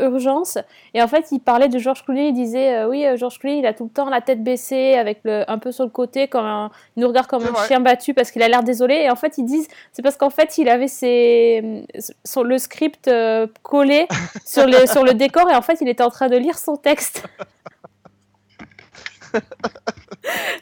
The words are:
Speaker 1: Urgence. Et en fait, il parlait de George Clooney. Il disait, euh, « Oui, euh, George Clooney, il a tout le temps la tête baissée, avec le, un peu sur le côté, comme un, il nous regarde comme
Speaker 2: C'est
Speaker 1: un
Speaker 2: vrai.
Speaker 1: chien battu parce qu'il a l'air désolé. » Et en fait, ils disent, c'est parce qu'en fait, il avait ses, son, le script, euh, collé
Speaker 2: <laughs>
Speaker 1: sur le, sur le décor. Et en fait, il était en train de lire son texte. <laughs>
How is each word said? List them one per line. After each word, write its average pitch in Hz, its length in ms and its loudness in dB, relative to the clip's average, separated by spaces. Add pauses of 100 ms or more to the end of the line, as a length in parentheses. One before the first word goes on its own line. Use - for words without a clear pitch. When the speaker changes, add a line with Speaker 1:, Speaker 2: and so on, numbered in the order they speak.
Speaker 1:
Urgence. 269 560 -2 (380)
Et 233 80 2
en 226 40 0
fait, 311 240 0
il 269 80 -2
parlait 254 300 2
de 247 80 -2
George 254 260 -4
Clooney. 277 260 -2
Il 277 40 0
disait, 247 460 -2
euh, « 220 100 -2
Oui, 285 160 -2
euh, 262 100 2
George 240 220 -6
Clooney, 285 220 -4
il 254 80 0
a 220 80 -2
tout 240 80 -10
le 226 80 -12
temps 277 180 -4
la 254 120 -2
tête 247 220 -2
baissée, 262 520 0
avec 214 280 -2
le, 208 280 -2
un 220 80 -4
peu 254 120 -10
sur 254 120 -4
le 233 80 -6
côté, 254 360 -4
comme 233 200 -4
un, 214 240 -6 (240)
il 233 60 -4
nous 247 80 0
regarde 247 180 0
comme 247 160 -4
Speaker 2:
C'est 240 60 -4
Speaker 1:
un - 20 -6
Speaker 2:
vrai. 220 160 -2
Speaker 1:
chien 254 120 2
battu 254 360 0
parce 247 160 0
qu'il 233 100 -2
a 226 60 4
l'air 240 160 4
désolé. » 247 320 0 (100)
Et 254 60 2
en 240 40 0
fait, 302 220 -4
ils 254 80 -4
disent, 302 220 -2 (260)
c'est - 80 -14
parce 269 160 0
qu'en 277 140 2
fait, 311 260 0
il 320 100 2
avait 247 200 2
ses, 233 1000 2 (400)
son, - 160 -4
le 247 160 0
script, - 500 -4
euh, 226 380 2 (160)
collé 285 480 2
Speaker 2:
<laughs> 185 380 -8
Speaker 1:
sur - 180 2
le, 254 220 6
sur 269 160 2
le 254 100 6
décor. 277 380 2
Et 294 40 4
en 247 60 4
fait, 320 180 -2
il 262 100 -2
était 240 120 -2
en 240 80 2
train 262 180 -4
de 247 100 2
lire 285 200 -2
son - 180 -6
texte. - 460 -2 (2000)
<laughs> 226 60 -2 (1200)